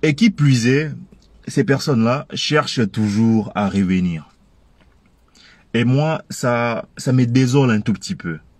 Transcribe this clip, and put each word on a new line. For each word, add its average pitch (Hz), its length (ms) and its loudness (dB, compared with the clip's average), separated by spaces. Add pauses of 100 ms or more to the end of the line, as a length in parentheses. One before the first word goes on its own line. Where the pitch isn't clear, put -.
Et 156 120 2
qui 220 160 4
plus 135 360 2
est, 143 240 0 (580)
ces 135 160 0
personnes-là 127 680 0
cherchent 143 560 -2
toujours 110 640 0
à 104 140 -2
revenir. 90 600 -2 (1500)
Et 117 100 2
moi, 147 460 0
ça, 120 640 -2
ça - 160 -2
me 127 140 4
désole 127 440 2
un 107 120 2
tout 110 100 -2
petit - 220 -6
peu. 80 240 -8 (220)